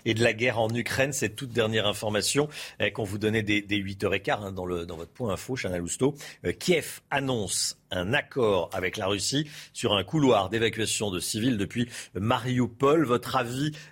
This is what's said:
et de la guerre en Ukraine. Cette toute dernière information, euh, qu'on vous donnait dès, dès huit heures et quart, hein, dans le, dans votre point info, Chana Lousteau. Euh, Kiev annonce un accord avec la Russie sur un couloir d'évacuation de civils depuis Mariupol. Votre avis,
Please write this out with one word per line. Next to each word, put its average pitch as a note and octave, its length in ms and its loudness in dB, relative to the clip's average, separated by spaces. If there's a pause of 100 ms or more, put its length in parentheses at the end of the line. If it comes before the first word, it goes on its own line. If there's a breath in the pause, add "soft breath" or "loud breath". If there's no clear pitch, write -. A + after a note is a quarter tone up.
et A2+ 80 2
de A2 80 2
la A#2 100 6
guerre A2+ 260 0
en A2+ 160 2
Ukraine. C3+ 380 0
Cette G#2+ 240 -2
toute C3 140 -10
dernière A2 360 2
information, G#2+ 640 0 (320 loud breath)
euh, G#2 100 2
qu'on G#2+ 140 -6
vous G2+ 140 -6
donnait A2 240 2
dès, G#2 180 2
dès G2+ 160 -4
huit G2 280 -4
heures F#2+ 100 2
et G2 60 0
quart, A#2 220 -2
hein, G2 100 -8
dans F#2 120 -6
le, F2 220 -4
dans F2 100 -10
votre D#2+ 160 -12
point A2+ 200 -4
info, B2+ 220 -6
Chana F#2 240 -4
Lousteau. B2+ 360 0 (320 loud breath)
Euh, F2+ 60 0
Kiev - 480 0 (100)
annonce C3 680 -2 (120)
un F#2 240 0
accord G#2+ 580 2
avec F#2 240 -2
la G2+ 100 -4
Russie C3 420 -2 (260 loud breath)
sur G#2 200 0
un G2 80 2
couloir A2+ 460 4
d'évacuation A2 600 0
de F2 100 -2
civils A2 380 0
depuis A2+ 320 -2 (240 loud breath)
Mariupol. B2 920 4
Votre A#2+ 320 0
avis, C3 360 -2 (200 loud breath)